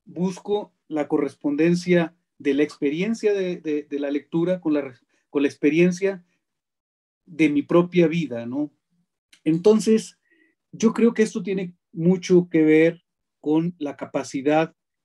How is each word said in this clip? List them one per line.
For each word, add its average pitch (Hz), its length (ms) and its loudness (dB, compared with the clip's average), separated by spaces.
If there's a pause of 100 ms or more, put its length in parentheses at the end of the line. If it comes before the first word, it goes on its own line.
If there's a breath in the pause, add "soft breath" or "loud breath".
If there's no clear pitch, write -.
busco 190 680 -6 (140)
la 156 200 -6
correspondencia 165 1080 0 (220)
de 143 160 0
la 147 100 0
experiencia 190 720 -2
de, 180 240 -4
de, 151 260 -6
de 143 160 -8
la 143 120 -6
lectura 170 500 -4
con 156 120 -2
la, 135 200 -4 (360)
con 143 120 -2
la 143 60 2
experiencia 180 760 0 (1000)
de 156 240 0
mi 143 120 -2
propia 175 460 2
vida, 131 380 -6
¿no? 139 260 -6 (720)
Entonces, 214 720 2 (540)
yo 220 220 0
creo 226 200 2
que 220 100 2
esto 214 200 -4
tiene 190 320 -6 (160)
mucho 180 580 2
que 160 140 2
ver 160 400 4 (380)
con 165 380 -2
la 143 160 -8
capacidad 147 800 -2 (300)